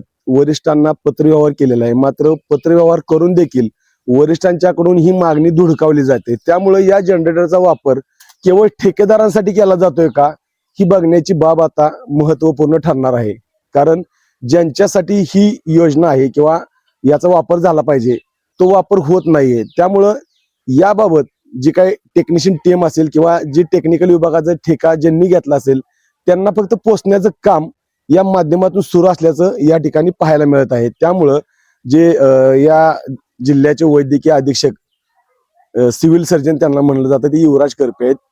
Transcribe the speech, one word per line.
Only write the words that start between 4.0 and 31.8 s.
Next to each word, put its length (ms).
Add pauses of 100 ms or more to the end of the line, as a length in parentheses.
वरिष्ठांच्याकडून 800
ही 140
मागणी 380
धुडकावली 540
जाते. 320
त्यामुळे 500
या 140
जनरेटरचा 580
वापर 420 (460)
केवळ 220
ठेकेदारांसाठी 840
केला 240
जातोय 400
का, 160 (480)
ही 40
बघण्याची 500
बाब 280
आता 280 (200)
महत्त्वपूर्ण 680
ठरणार 360
आहे, 200 (400)
कारण 280 (480)
ज्यांच्यासाठी 720
ही 360 (100)
योजना 400
आहे 200
किंवा 320 (440)
याचा 240
वापर 300
झाला 240
पाहिजे, 360 (420)
तो 140
वापर 240
होत 280
नाहीये. 380
त्यामुळं 500 (540)
याबाबत 540 (400)
जी 100
काही 240 (200)
टेक्निशियन 400
टीम 300
असेल 280
किंवा 260 (140)
जी 100
टेक्निकल 460
विभागाचा 440
ठेका 420
ज्यांनी 320
घेतला 280
असेल, 240 (460)
त्यांना 320
फक्त 160
पोचण्याचं 560 (140)
काम 260 (400)
या 140
माध्यमातून 580
सुरू 260
असल्याचं 440 (180)
या 80
ठिकाणी 320
पाहायला 360
मिळत 280
आहे. 160
त्यामुळं 500 (500)